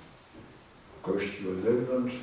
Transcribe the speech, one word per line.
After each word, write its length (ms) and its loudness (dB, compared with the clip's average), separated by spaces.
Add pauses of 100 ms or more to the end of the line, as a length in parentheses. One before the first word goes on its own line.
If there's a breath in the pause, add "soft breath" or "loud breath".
(1000)
Kościół 500 0
od 60 -2
wewnątrz. 640 2